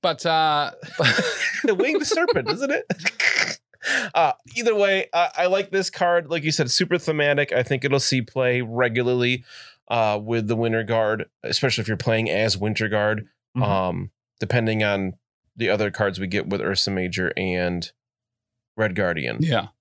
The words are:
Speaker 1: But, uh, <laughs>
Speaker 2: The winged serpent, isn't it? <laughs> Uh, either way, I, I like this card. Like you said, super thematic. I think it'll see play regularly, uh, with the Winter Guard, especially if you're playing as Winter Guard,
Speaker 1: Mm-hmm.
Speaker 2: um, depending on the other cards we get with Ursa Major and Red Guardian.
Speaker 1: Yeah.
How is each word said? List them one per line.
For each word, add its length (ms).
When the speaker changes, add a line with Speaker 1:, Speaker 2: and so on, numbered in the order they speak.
Speaker 1:
But, 240
uh, 460
<laughs> 140
Speaker 2:
The 100
winged 320
serpent, 440
isn't 200
it? 180
<laughs> 720
Uh, 160
either 180
way, 400
I, 240
I 80
like 240
this 200
card. 380
Like 140
you 80
said, 220
super 260
thematic. 540
I 100
think 220
it'll 160
see 200
play 400
regularly, 840
uh, 340
with 280
the 80
Winter 260
Guard, 440
especially 380
if 60
you're 80
playing 320
as 300
Winter 300
Guard, 400
Speaker 1:
Mm-hmm. 60
Speaker 2:
um, 480
depending 420
on 300
the 140
other 220
cards 260
we 80
get 220
with 120
Ursa 300
Major 460
and 560
Red 200
Guardian. 420
Speaker 1:
Yeah. 300